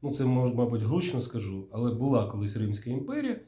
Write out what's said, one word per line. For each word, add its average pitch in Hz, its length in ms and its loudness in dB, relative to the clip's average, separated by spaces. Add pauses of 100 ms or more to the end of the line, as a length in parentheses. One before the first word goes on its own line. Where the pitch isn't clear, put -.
ну 143 100 -4
це, 135 140 0
мож-, 127 280 4
мабуть, 117 280 2
гучно 135 400 0
скажу, 98 500 -6
але 117 220 0
була 117 340 2
колись 101 300 -2
Римська 104 320 -2
імперія, 247 580 -2